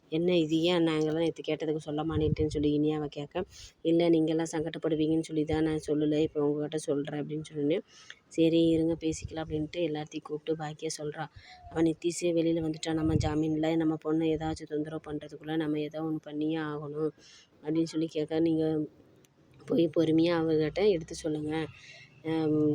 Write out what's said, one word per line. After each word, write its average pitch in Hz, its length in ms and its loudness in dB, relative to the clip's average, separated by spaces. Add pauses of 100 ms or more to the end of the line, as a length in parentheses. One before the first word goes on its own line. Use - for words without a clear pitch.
"என்ன 175 280 2
இது? 160 240 2
ஏன் 170 260 4
நாங்கெல்லாம் 156 360 0
நேத்து 156 220 -2
கேட்டதுக்கு 156 360 -2
சொல்ல 151 240 -4
மாட்டேன்ட்டுன்னு?" 151 420 0
சொல்லி 151 260 0
இனியாவை 151 360 0
கேட்க, 143 280 -10 (460)
"இல்ல, 170 280 4
நீங்கெல்லாம் 160 400 2
சங்கடப்படுவீங்கன்னு 160 800 0
சொல்லி 156 160 -2
தான் 156 180 0
நான் 156 240 -2
சொல்லல. 151 320 2
இப்ப 156 240 0
உங்ககிட்ட 147 360 -2
சொல்றேன்" 147 420 -4
அப்படின்னு 151 260 -6
சொன்னோனே, 151 320 0 (500)
"சரி 165 400 4
இருங்க 165 320 4
பேசிக்கலாம்" 160 440 -6
அப்படின்ட்டு 156 380 -4
எல்லாத்தையும் 156 440 -4
கூப்பிட்டு 151 300 -4
பாக்கியா 156 380 -8
சொல்றா. 151 320 -8 (380)
"அவன் 165 220 2
நித்தீஷே 170 460 0
வெளியில 165 320 2
வந்துட்டான் 160 360 -2
நம்ம 156 140 2
ஜாமீன்ல. 156 640 2
நம்ம 160 240 2
பொண்ணை 160 300 0
ஏதாச்சும் 156 400 -4
தொந்தரவு 151 340 -6
பண்றதுக்குள்ள 151 520 -8
நம்ம 151 240 0
ஏதோ 151 220 -6
ஒண்ணு 156 200 -4
பண்ணியே 151 400 -4
ஆகணும்" 151 500 -4 (440)
அப்படின்னு 160 340 -2
சொல்லி 160 160 -2
கேட்க, 160 340 -2
"நீங்க 160 240 2 (960)
போய் 165 280 2
பொறுமையா 160 460 4
அவகிட்ட 160 540 2
எடுத்து 165 260 0
சொல்லுங்க. 151 380 -4 (720)
அம், 160 300 0 (200)